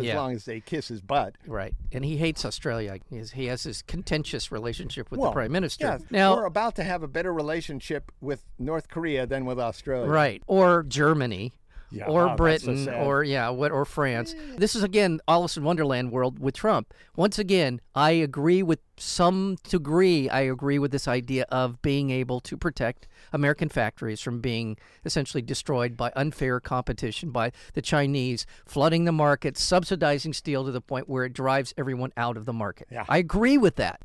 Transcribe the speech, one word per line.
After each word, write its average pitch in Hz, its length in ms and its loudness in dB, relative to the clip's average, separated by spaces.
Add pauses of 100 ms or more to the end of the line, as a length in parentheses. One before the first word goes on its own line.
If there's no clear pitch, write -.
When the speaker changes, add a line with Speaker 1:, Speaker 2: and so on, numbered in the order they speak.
Speaker 1:
Yeah. 117 140 0
Speaker 2:
long 131 140 -2
as 110 120 -8
they 113 140 -8
kiss - 280 -8
his 110 140 -10
butt. 107 340 -2 (120)
Speaker 1:
Right. 104 260 -6 (180)
And 127 140 -4
he 151 120 -2
hates 156 280 0
Australia. 110 520 -6 (120)
He 123 80 -12
has, 110 140 -12
he 131 140 -6
has 123 180 -4
this - 180 -10
contentious - 720 -6
relationship 117 600 -8
with 247 80 -6
Speaker 2:
Well, 180 120 2
Speaker 1:
the - 40 -2
prime 123 160 0
minister. 180 340 -2
Speaker 2:
yeah, 170 120 -2 (120)
Speaker 1:
Now 196 260 6
Speaker 2:
we're 226 100 0
about 220 300 -2
to 185 80 -4
have 180 200 -4
a 147 40 -8
better 170 260 -2
relationship 151 800 -6 (100)
with 135 220 -6 (160)
North 156 280 -4
Korea 151 380 -2
than 131 200 -4
with 127 140 -4
Australia. 123 500 -2
Speaker 1:
Right. 147 380 2
Or 180 360 6
Germany. 127 720 2 (400)
Speaker 2:
Yeah, 101 120 -8
Speaker 1:
Or 175 220 4
Speaker 2:
wow, 117 100 0
that's 160 260 4
so - 40 -4
Speaker 1:
Britain, 135 180 0
Speaker 2:
sad. 127 200 -2
Speaker 1:
or, 139 200 2
yeah, 131 240 0
what, 131 240 0
or 139 100 2
France. 123 500 -2 (220)
This 208 220 0
is, 202 60 0
again, 185 440 2
Alice 170 300 4
in 143 80 -2
Wonderland 135 480 0
world 127 260 0
with 131 160 -2
Trump. - 380 0 (240)
Once 202 200 2
again, 175 440 2 (120)
I 151 180 4
agree 165 520 4
with 165 160 2 (180)
some 190 640 2
degree, 165 680 2
I 135 120 2
agree 135 380 0
with 139 120 0
this 139 160 -2
idea 127 420 0
of 127 320 -2
being 143 300 0
able 127 300 -2
to - 140 -10
protect 131 520 -4 (260)
American 147 340 2
factories 110 540 -2
from 120 180 -6
being 113 380 -4 (260)
essentially 143 380 -2
destroyed 120 560 -2
by 120 180 -2
unfair 131 460 0
competition, 127 720 -4
by 120 200 -2 (220)
the 135 80 -4
Chinese 139 640 0 (200)
flooding 165 400 4
the 170 60 2
market, 147 460 2
subsidizing 160 760 2
steel 135 320 -2
to 135 60 -4
the 123 100 -4
point - 280 -6
where 127 160 0
it 127 80 -6
drives 131 440 0
everyone 127 380 -4
out 120 220 -2
of 107 80 -10
the 123 80 -4
market. 104 380 -6
Speaker 2:
Yeah. 117 180 -6
Speaker 1:
I 147 80 4
agree 214 400 4
with 208 200 6
that, 92 280 -2